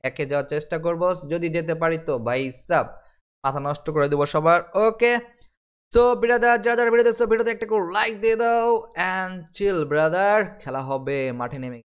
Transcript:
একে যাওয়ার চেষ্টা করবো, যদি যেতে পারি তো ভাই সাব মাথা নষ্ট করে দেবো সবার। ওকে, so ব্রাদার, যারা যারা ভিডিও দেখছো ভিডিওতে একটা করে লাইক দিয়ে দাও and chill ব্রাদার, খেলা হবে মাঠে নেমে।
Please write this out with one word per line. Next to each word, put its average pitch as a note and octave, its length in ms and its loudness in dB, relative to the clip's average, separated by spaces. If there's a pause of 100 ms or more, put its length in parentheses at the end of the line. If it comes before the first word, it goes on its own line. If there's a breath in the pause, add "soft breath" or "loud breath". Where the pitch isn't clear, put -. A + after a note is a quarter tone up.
একে C3 220 -4
যাওয়ার C#3 280 -2
চেষ্টা D3+ 240 -4
করবো, E3+ 300 -2 (240)
যদি E3+ 180 -2
যেতে E3 260 -4
পারি E3 220 -2 (100)
তো D3 120 -2
ভাই B2+ 320 -2
সাব D#3 340 -2 (580 soft breath)
মাথা C#3 160 -2
নষ্ট C#3+ 300 -6
করে D3 200 2
দেবো C#3+ 160 2
সবার। E3 340 4 (280)
ওকে, A#3 260 2 (800 soft breath)
so A#3+ 120 6 (120)
ব্রাদার, A#3 460 2
যারা A#3+ 160 2
যারা A#3 140 2
ভিডিও A#3 160 6
দেখছো A3+ 180 2
ভিডিওতে A3+ 260 2
একটা A3 200 -6
করে G#3 220 2
লাইক A3+ 200 0 (100)
দিয়ে A3+ 120 4
দাও A#3 340 2 (420)
and F#3 240 -4 (200)
chill G3+ 220 0 (140)
ব্রাদার, F3+ 460 2 (220)
খেলা C3+ 220 -8
হবে C3+ 500 -4
মাঠে B2 280 -8
নেমে। B2 260 -12